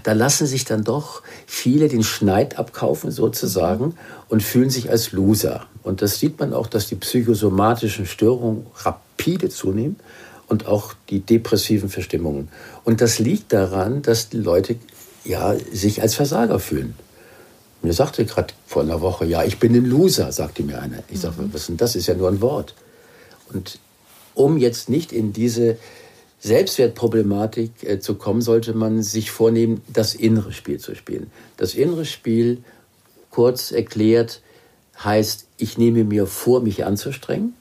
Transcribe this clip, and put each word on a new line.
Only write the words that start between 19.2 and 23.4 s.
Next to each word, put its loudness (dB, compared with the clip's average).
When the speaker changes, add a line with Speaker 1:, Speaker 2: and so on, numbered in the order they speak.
Speaker 1:
„Ja, 0
ich -2
bin 4
ein 6
Loser“, 2
sagte -6
mir -8
einer. -10
Ich -6
sag, -6
Speaker 2:
Mhm. -6
Speaker 1:
„Was -8
ist -12
denn -6
das? 0
Ist -4
ja 2
nur 0
ein 0
Wort.“ -2